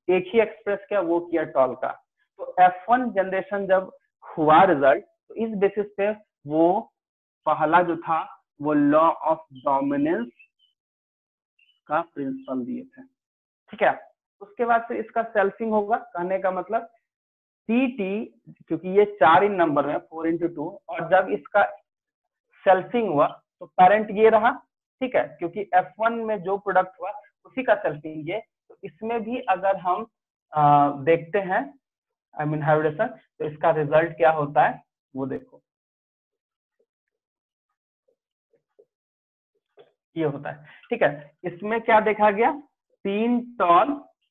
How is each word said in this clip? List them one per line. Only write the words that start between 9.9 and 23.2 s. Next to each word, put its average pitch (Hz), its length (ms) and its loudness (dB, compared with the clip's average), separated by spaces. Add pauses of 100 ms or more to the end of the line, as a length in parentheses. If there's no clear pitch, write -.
का 151 120 -2 (140)
principle 135 500 -8
दिए 123 200 -8
थे, - 180 -20 (720)
ठीक 208 100 -8
है। 151 160 2 (440)
उसके 233 220 -8
बाद 233 240 0
फिर 233 80 -8
इसका 220 260 -4
selfing 220 500 -2
होगा, 214 240 0
कहने 180 420 -6
का 185 120 -2
मतलब 185 320 -4 (840)
पीटी, 220 560 -2 (440)
क्योंकि 165 200 -6 (100)
ये 208 60 8 (100)
चार 175 300 6
in 202 160 0
number 147 260 2
में, 156 100 -4
four 160 300 -10
into 170 280 -2
two, 147 160 -10 (180)
और 165 220 -8
जब 185 220 4
इसका 202 320 0 (1000)
selfing 196 440 2
हुआ 151 180 2 (340)